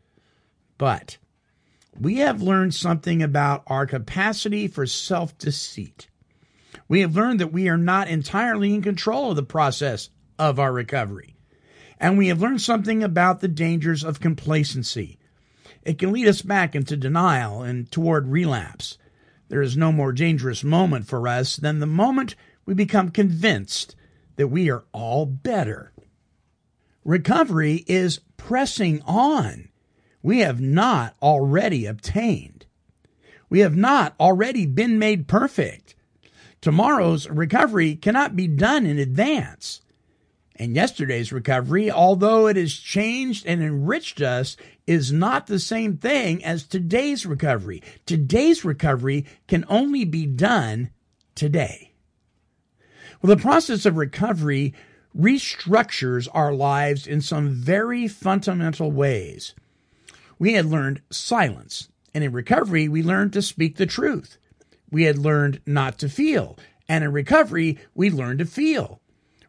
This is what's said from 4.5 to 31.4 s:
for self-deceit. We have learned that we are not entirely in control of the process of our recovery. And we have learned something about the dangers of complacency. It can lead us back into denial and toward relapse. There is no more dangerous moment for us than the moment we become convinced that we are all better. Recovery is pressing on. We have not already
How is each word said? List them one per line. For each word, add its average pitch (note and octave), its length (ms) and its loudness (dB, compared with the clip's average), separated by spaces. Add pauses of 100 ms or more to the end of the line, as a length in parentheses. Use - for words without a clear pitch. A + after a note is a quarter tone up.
for C3+ 200 -4
self-deceit. - 1200 -6 (800)
We F#3+ 140 4
have E3 140 0
learned A3+ 240 2
that D#3+ 140 -2
we F3+ 160 0
are E3 80 2
not F3+ 300 2
entirely G3+ 640 -2
in G#3 80 0
control A3 480 -2
of E3+ 60 -2
the C#3+ 80 -2
process C#3 680 -2 (300)
of D3 200 2
our C3+ 120 2
recovery. A#2 640 -6 (640)
And F#3+ 180 2
we G3 120 4
have E3+ 120 0
learned B3 200 0
something A3 420 0
about F3+ 380 2
the G3 60 0
dangers E3 560 0
of D#3+ 160 -6
complacency. C#3+ 1000 -2 (640)
It D#3 160 -4
can F#3 120 0
lead A#3 160 0
us G3+ 140 4
back F#3+ 320 0
into D3 240 -4
denial C3 640 0
and B2 300 -6
toward D#3+ 360 0
relapse. C3+ 680 -4 (520)
There C#3+ 120 -2
is C3 160 -2
no D#3+ 140 2
more C#3 200 0
dangerous C3 520 -2
moment D3+ 440 2
for B2 200 -4
us B2 300 -2
than D3+ 220 -2
the D3 60 -2
moment A#3 500 0 (300)
we G3 80 -4
become F#3+ 360 2
convinced E3+ 840 0 (420)
that C#3+ 100 0
we D#3 240 0
are A#2+ 200 -6
all A#2+ 360 -4
better. C3+ 640 -6 (1120)
Recovery D#3+ 800 0
is F3+ 320 0 (160)
pressing G#3+ 680 -2
on. F#3+ 680 0 (540)
We A3 160 2
have C3+ 200 0
not C#3+ 640 2
already C#3+ 640 2